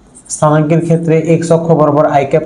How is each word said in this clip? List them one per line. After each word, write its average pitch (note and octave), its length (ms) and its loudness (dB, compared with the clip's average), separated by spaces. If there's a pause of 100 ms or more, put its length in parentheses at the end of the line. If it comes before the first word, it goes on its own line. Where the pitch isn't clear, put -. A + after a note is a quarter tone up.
(280)
স্থানাঙ্কের D#3 520 0
ক্ষেত্রে E3 380 0
এক্স E3 340 0
অক্ষ E3 200 0
বরাবর D3+ 340 2
আই C#3+ 200 0
ক্যাপ D#3 200 -2